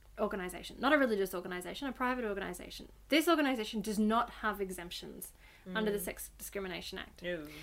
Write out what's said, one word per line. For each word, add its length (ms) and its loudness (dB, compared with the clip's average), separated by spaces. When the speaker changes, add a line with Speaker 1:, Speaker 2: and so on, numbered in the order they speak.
Speaker 1:
organization, 600 -2
not 120 4
a 60 10
religious 360 4
organization, 540 -6
a 60 -2
private 320 0
organization. 640 -6
This 220 6
organization 520 4
does 180 -2
not 300 4
have 180 0
exemptions 720 -8
under 180 2
the 80 2
Speaker 2:
Mm. 100 -4
Speaker 1:
Sex 280 -8
Discrimination 600 -6
Act. 260 -10
Speaker 2:
No. 160 -2